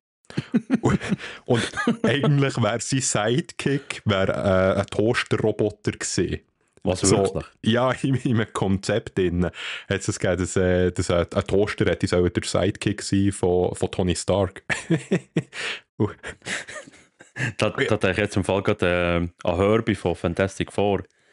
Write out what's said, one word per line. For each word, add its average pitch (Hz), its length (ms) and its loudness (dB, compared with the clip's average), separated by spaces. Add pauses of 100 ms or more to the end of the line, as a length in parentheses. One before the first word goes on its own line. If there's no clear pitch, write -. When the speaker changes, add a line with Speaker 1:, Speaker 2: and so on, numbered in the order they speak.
(280)
Speaker 1:
<laughs> - 540 -4
Und, - 180 2 (460)
und - 260 0 (320)
eigentlich 143 580 2
wär 110 200 2
sein 135 200 -2
Sidekick 127 1040 -2
wär, 95 240 2
äh, 95 520 2
ein 92 60 -2
Toaster-Roboter 107 1080 0
gewesen. - 460 -4 (440)
Speaker 2:
Was, 92 180 0
Speaker 1:
So, 98 160 4
Speaker 2:
wirklich? 95 280 0 (180)
Speaker 1:
ja, 120 280 2
<laughs> 120 120 -4
in, 135 120 2
in 123 200 0
einem 110 180 0
Konzept 101 640 0
drin 87 280 2
hat - 640 -6
es - 120 -2
gegeben, 90 220 0
dass, 87 140 -2
äh, 90 360 4
dass - 180 -4
ein, 87 240 2
ein 98 140 0
Toaster 101 380 2
hätte 90 220 0
sollen 90 260 2
der - 100 -2
Sidekick 101 580 -2
sein 98 300 2
von, 90 440 2
von - 160 -2
Tony 90 240 0
Stark. - 480 0 (260)
<laughs> - 1080 -4
Und 104 180 -2 (1400)
Speaker 2:
Da, 107 120 0
da 117 280 0
denke 95 140 2
ich 92 60 -2
jetzt 104 200 0
im 95 60 0
Fall 98 200 0
gerade, 87 680 0 (140)
äh, - 40 -2
an 87 100 0
Herbie 107 380 2
von 85 200 -2
Fantastic 92 560 -2
Four. 98 320 0 (300)